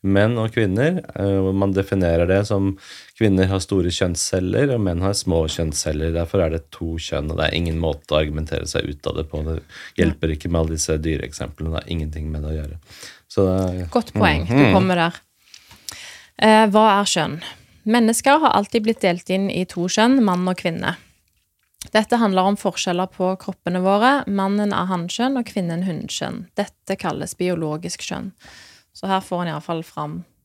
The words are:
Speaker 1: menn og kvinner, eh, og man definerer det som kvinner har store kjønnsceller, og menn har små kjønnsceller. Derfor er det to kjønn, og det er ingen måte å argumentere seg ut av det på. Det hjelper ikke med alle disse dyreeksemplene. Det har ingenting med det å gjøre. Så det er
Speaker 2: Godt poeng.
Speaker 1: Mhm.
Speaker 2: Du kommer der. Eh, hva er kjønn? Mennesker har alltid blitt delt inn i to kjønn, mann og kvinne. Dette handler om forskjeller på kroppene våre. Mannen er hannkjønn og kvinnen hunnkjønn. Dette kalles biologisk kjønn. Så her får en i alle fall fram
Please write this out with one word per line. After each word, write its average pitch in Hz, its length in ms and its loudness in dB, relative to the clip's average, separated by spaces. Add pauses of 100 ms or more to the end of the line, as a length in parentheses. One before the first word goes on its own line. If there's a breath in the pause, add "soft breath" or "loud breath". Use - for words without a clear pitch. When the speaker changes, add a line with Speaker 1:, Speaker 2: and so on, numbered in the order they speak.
Speaker 1:
menn 104 340 4
og 110 140 -2
kvinner, 120 500 2 (160)
eh, 98 240 0
og 95 140 0
man 98 160 0
definerer 87 560 2
det 98 180 2
som 98 320 0 (400 loud breath)
kvinner 95 300 4
har 95 100 0
store 87 320 0
kjønnsceller, 95 840 0
og 117 80 0
menn 87 220 0
har 95 100 2
små 82 380 0
kjønnsceller. 78 640 -2
Derfor 85 320 0
er 78 40 0
det 80 200 -6
to 82 260 -6
kjønn, 76 360 -6
og 76 60 -4
det 76 140 0
er - 40 -2
ingen 82 240 -2
måte 78 340 -2
å 78 100 4
argumentere 78 440 -4
seg - 200 -4
ut 71 200 -10
av - 80 -4
det 76 120 -4
på. 78 160 -6
Det 80 180 -4 (360 loud breath)
hjelper 80 400 2
ikke 87 120 -8
med 82 100 2
alle 80 160 0
disse 80 260 -2
dyreeksemplene. 80 720 -6
Det - 80 -4
har - 80 -14
ingenting 78 400 -4
med 76 120 -6
det 76 60 -6
å 78 140 -6
gjøre. 76 160 -12 (500 loud breath)
Så - 140 0 (320)
det 90 80 -6
er 87 80 -6
Speaker 2:
Godt - 240 -2
poeng. 87 320 2
Speaker 1:
Mhm. 117 100 2
Speaker 2:
Du 127 160 6
kommer 185 220 4
der. 170 180 0 (1300 loud breath)
Eh, 220 320 6
hva 214 160 6 (140)
er 202 100 0
kjønn? 156 300 -2 (460 loud breath)
Mennesker 233 520 4
har 302 160 4
alltid 214 320 0
blitt 226 140 0
delt 175 300 0
inn 190 200 0
i 180 140 -2
to 175 240 -4
kjønn, 247 340 4
mann 185 260 2
og 180 80 0
kvinne. - 400 -2 (920 soft breath)
Dette 220 300 4
handler 190 240 4
om 202 140 2
forskjeller 185 540 -2
på 185 280 -2
kroppene 180 440 -4
våre. 202 280 4 (160)
Mannen 202 460 0
er 180 140 -2
hannkjønn 190 520 -2
og 233 80 -4
kvinnen 175 380 -4
hunnkjønn. - 600 -6 (100)
Dette - 420 -6
kalles - 380 -6
biologisk 165 720 -4
kjønn. - 280 -8 (600 loud breath)
Så - 160 -8
her 190 120 0
får 175 220 -6
en 170 60 -2
i - 40 -4
alle 151 120 -8
fall 165 180 -6
fram 156 420 -10 (200)